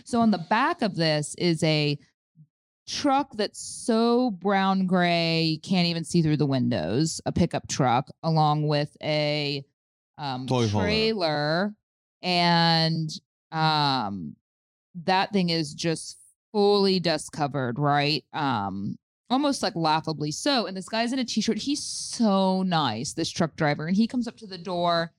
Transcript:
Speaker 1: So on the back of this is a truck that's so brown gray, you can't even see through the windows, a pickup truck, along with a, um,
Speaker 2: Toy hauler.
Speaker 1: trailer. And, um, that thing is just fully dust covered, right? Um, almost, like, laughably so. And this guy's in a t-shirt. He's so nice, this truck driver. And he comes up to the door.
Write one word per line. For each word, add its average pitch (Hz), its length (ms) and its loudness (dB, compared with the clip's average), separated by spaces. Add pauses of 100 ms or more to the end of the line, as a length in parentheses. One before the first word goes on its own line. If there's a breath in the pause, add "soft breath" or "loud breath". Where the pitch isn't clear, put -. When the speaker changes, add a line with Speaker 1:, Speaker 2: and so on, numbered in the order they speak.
Speaker 1:
So 233 180 -2
on 226 80 4
the 196 80 4
back 233 440 0
of 220 140 -2
this 151 400 0
is 170 280 0
a 151 340 2 (880 soft breath)
truck 277 480 0
that's 208 260 -6
so 233 720 0
brown 190 560 2
gray, 170 560 2
you 160 160 0
can't 180 280 2
even 165 160 -2
see 170 180 2
through 151 160 4
the 147 80 2
windows, 120 800 0
a 135 60 -4
pickup - 360 -2
truck, 127 420 0 (140)
along 151 440 2
with 147 340 -2
a, 147 600 -2 (540)
um, 131 300 -8
Speaker 2:
Toy 120 200 2
hauler. 101 160 0
Speaker 1:
trailer. 180 920 0 (460)
And, 165 880 2 (420)
um, 135 840 0 (680)
that 190 280 0
thing 185 160 2
is 160 240 -2
just 160 440 -6 (340)
fully 202 480 4
dust 160 320 -2
covered, 135 460 -4
right? 147 460 2 (100)
Um, 104 640 -4 (320)
almost, 269 320 0
like, 185 140 -2
laughably 156 560 -2
so. 254 340 -2
And 185 100 -10
this 185 140 -10
guy's 226 220 -2
in 269 80 -2
a 247 60 -2
t-shirt. 220 320 -2
He's 285 260 -4
so 190 800 0
nice, 135 500 -2
this 165 160 -4
truck - 280 -2
driver. 156 280 0
And 185 100 0
he 220 120 4
comes 240 180 -4
up 240 120 -12
to 220 100 -20
the 185 100 -14
door. 170 600 0